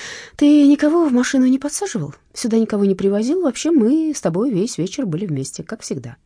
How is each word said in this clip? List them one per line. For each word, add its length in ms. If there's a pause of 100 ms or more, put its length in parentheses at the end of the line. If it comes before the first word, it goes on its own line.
(380)
Ты 300
никого 380
в 60
машину 340
не 140
подсаживал? 560 (180)
Сюда 240
никого 280
не 100
привозил? 460
Вообще, 300
мы 440
с 60
тобой 280
весь 280
вечер 280
были 200
вместе, 380
как 180
всегда". 340 (100)